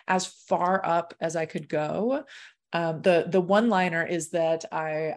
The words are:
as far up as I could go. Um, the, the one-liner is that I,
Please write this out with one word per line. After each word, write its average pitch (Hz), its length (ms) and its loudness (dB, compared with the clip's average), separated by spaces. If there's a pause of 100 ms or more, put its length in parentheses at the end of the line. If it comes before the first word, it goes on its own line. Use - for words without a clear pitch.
as 185 200 0
far 185 580 0
up 170 360 0
as 165 160 -2
I 160 100 -2
could 156 220 -10
go. 180 560 -2 (480)
Um, 165 280 -2
the, 170 280 4
the 185 120 2
one-liner 185 640 2
is 160 260 -4
that 165 420 0
I, 156 440 -4